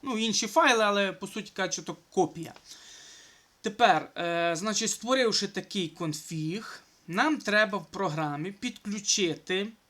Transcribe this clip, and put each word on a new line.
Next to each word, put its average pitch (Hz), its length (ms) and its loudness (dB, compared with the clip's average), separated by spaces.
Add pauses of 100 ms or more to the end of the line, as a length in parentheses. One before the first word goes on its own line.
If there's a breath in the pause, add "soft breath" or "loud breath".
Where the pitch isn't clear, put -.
ну 240 160 -4
інші 220 280 0
файли, 247 380 6
але 202 280 2
по - 140 -10
суті - 280 -10
кажучи, 180 280 -4
то - 140 -8 (140)
копія. 165 440 0 (1040 loud breath)
Тепер, 196 560 4
е, 170 400 0
значить, 208 340 -2
створивши 226 580 2
такий 185 400 -4
конфіг, 160 960 -6 (240)
нам 262 300 0
треба 208 420 2
в 160 80 -8
програмі 156 680 -4
підключити 202 1160 -2 (220)